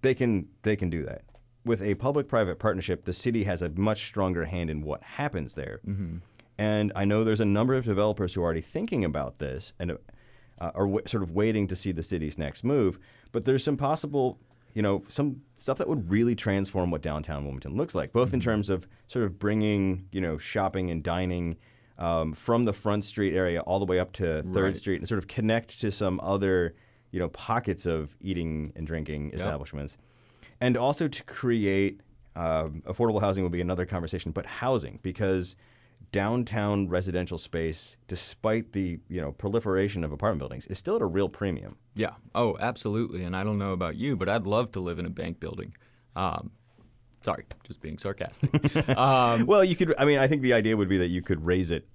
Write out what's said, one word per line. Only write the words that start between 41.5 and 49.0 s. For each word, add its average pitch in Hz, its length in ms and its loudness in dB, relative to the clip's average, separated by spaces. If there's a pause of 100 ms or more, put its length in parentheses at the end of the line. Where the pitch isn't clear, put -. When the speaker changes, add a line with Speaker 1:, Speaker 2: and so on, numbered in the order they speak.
Speaker 2:
Yeah. 107 200 -4 (180)
Oh, 117 260 0
absolutely. 110 640 -2
And 90 120 -4
I 92 80 -2
don't 104 140 0
know 98 160 0
about 87 220 -2
you, 131 200 -2
but 92 140 -2
I'd 104 180 0
love 110 260 2
to 95 60 -4
live 87 200 -4
in 87 60 -4
a 85 40 -6
bank 85 300 -6
building. - 360 -10 (400)
Um, - 360 -4 (720)
sorry, - 240 -4 (180)
just - 180 -18
being 78 160 -10
sarcastic. - 520 -4 (400)
Speaker 1:
<laughs> 135 80 4
Speaker 2:
Um, 123 480 6